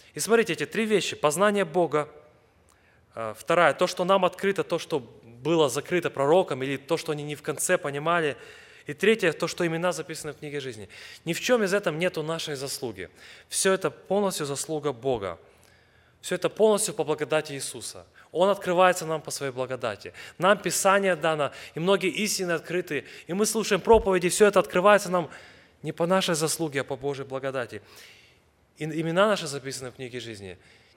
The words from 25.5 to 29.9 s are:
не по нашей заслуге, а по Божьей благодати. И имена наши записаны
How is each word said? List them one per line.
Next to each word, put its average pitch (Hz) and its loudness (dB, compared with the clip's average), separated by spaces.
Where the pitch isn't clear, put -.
не 156 -8
по 170 -2
нашей 185 2
заслуге, 151 -2
а 123 -2
по 139 -6
Божьей 135 -6
благодати. 127 -8
И 151 -8
имена 165 2
наши 180 0
записаны 131 -8